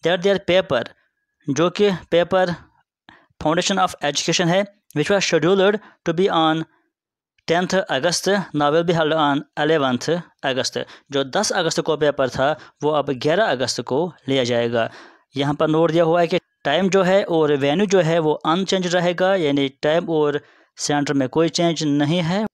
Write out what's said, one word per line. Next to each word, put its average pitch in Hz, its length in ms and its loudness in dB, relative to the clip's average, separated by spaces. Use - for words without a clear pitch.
that 175 160 -2
their 196 160 2
paper," 175 340 0
जो 151 200 0
कि 202 220 0
पेपर 175 580 0
Foundation 180 440 0
of - 80 -6
Education 160 400 0
है, 190 360 -2
"which 151 140 0
was 196 200 0
scheduled 185 480 2
to 165 100 -2
be 190 140 2
on 160 300 0
tenth 175 220 0
August, 175 600 -2
now 147 380 -2
will 165 180 2
be 175 60 2
held 156 180 0
on 147 280 0
eleventh 151 600 0
August।" 127 380 -4
जो 139 120 0
दस 175 280 -2
अगस्त 170 300 -2
को 156 160 -2
पेपर 143 320 0
था, 139 300 -2
वो 143 60 2
अब 147 200 -2
ग्यारह 151 360 0
अगस्त 131 360 -4
को 147 320 -4
लिया 135 160 0
जाएगा। 117 460 0
यहाँ 139 160 0
पर 156 140 0
नोट 160 240 2
दिया 170 120 2
हुआ 170 180 2
है 170 60 2
कि 170 100 -2
टाइम 165 260 0
जो 190 140 2
है 190 200 2
और 156 300 2
वेन्यू 143 320 0
जो 190 160 4
है 165 180 2
वो 156 140 2
अनचेंज 180 640 -2
रहेगा, 180 400 0
यानी 143 340 0
टाइम 165 400 -2
और 147 320 0
सेंटर 143 360 -2
में 131 160 0
कोई 160 200 2
चेंज 165 340 -2
नहीं 147 380 0
है 185 320 -2